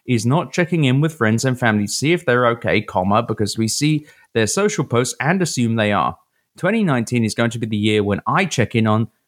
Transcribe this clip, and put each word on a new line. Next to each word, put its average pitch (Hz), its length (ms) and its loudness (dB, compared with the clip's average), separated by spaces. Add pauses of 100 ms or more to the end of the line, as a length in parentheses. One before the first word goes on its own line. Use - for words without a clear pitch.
is 117 200 0
not 135 280 0
checking 170 320 0
in 131 160 4
with 160 120 0
friends 113 320 0
and 127 140 0
family 107 260 2
to 98 60 -8
see 151 220 0
if 175 120 -2
they're 123 220 4
okay, 110 340 0
comma, 101 420 0
because - 340 -4
we 110 100 0
see 151 380 -2 (280)
their 113 140 2
social 202 380 -2
posts 123 340 -2
and 170 220 0
assume 117 340 -2
they 107 160 0
are. 82 260 -2 (400)
Twenty 214 260 0
nineteen 123 400 0
is 104 120 -2
going 117 160 0
to 117 80 -8
be 117 80 -6
the 107 100 -4
year 107 260 2
when 98 240 -2
I 160 180 0
check 123 300 -2
in 113 120 2
on 110 220 2 (180)